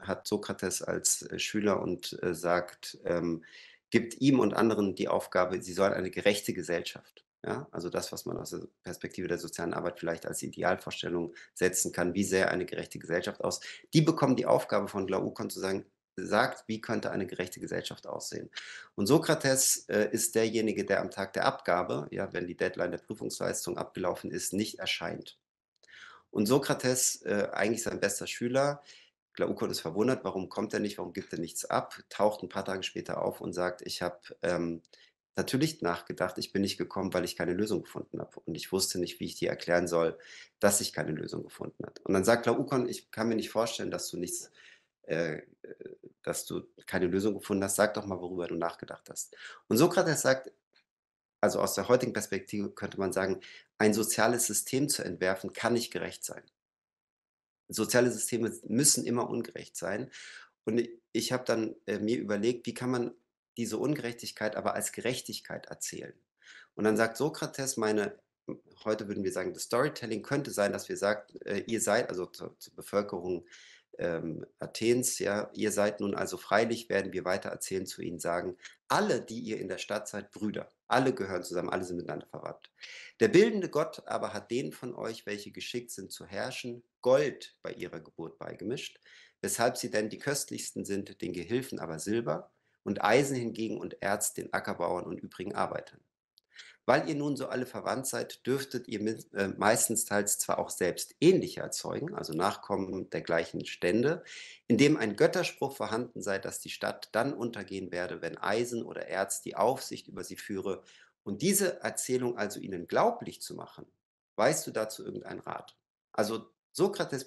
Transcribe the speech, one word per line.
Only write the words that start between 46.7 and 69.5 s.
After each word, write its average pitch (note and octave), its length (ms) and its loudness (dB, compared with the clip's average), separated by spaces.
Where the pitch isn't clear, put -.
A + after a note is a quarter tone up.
keine F2+ 220 2
Lösung G2 260 2
gefunden G2 300 0
hast. F#2+ 120 0
Sag G#2+ 180 6
doch G2+ 120 -4
mal, F#2+ 140 -4
worüber F2 280 -4
du F2 80 -4
nachgedacht - 540 -6
hast.“ - 260 -12
Und A2 100 4
Sokrates E3 440 6
sagt, C3 300 4
also G#2 180 4
aus F#2+ 140 2
der G2 140 -2
heutigen B2 260 6
Perspektive G2+ 560 -4
könnte - 300 -8
man F#2+ 140 0
sagen, F#2+ 260 2
ein G#2+ 160 6
soziales A2+ 520 4
System C3 440 0
zu - 140 0
entwerfen, F#2 500 0
kann A#2 200 2
nicht A#2 180 0
gerecht F2 320 -6
sein. - 180 -10
Soziale A#2+ 400 4
Systeme A2+ 400 0
müssen B2 400 4
immer A#2+ 220 0
ungerecht - 480 -6
sein. G#2 340 -4
Und A2 160 2
i-, - 200 -6
ich A#2+ 200 0
habe B2 140 0
dann, A2+ 300 0
äh, G2+ 120 -2
mir G#2+ 200 2
überlegt, G#2+ 480 0
wie A#2+ 80 -4
kann B2 160 -2
man A#2+ 240 0
diese A2 200 -2
Ungerechtigkeit A#2+ 800 -2
aber G2 180 0
als G#2 180 -2
Gerechtigkeit G#2+ 760 -4
erzählen? - 480 -10
Und G2+ 100 -2
dann G#2+ 120 6
sagt A2+ 220 4
Sokrates, C#3 580 -2
meine, G#2+ 420 2
hm, - 120 -10
heute A2 240 -2
würden G2 160 -4
wir F#2 80 0
sagen, F#2 220 -4